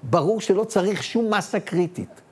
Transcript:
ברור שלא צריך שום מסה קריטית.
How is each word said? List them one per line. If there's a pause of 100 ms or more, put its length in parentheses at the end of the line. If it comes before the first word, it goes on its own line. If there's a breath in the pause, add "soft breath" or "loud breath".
ברור
שלא
צריך
שום
מסה
קריטית. (100)